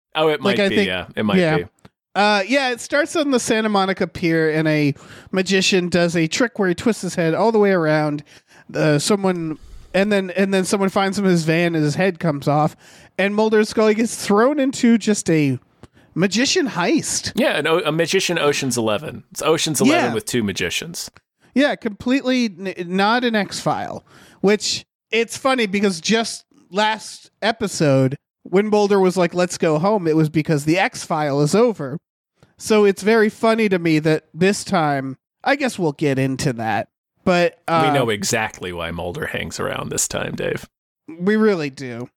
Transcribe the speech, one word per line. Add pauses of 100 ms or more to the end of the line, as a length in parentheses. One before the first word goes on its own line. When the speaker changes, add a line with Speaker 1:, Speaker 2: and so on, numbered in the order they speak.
(140)
Speaker 1:
Oh,
it
Speaker 2:
Like,
Speaker 1:
might
Speaker 2:
I
Speaker 1:
be,
Speaker 2:
think,
Speaker 1:
yeah.
It
might
Speaker 2:
yeah.
Speaker 1:
be. (480)
Speaker 2:
Uh,
yeah,
it
starts
on
the
Santa
Monica
Pier,
and
a (380)
magician
does
a
trick
where
he
twists
his
head
all
the
way
around. (500)
Uh,
someone, (360)
and
then,
and
then
someone
finds
him
in
his
van,
and
his
head
comes
off. (420)
And
Mulder
and
Scully
gets
thrown
into
just
a (560)
magician
heist.
Speaker 1:
Yeah,
an
o-,
a
magician
Ocean's
Eleven.
It's
Ocean's
Eleven
Speaker 2:
Yeah.
Speaker 1:
with
two
magicians. (460)
Speaker 2:
Yeah,
completely
n-, (140)
not
an
X-File, (360)
which (260)
it's
funny
because
just (260)
last (120)
episode, (280)
when
Mulder
was
like,
"Let's
go
home,"
it
was
because
the
X-File
is
over. (600)
So
it's
very
funny
to
me
that
this
time, (260)
I
guess
we'll
get
into
that, (380)
but,
uh,
Speaker 1:
We
know
exactly
why
Mulder
hangs
around
this
time,
Dave. (540)
Speaker 2:
we
really
do.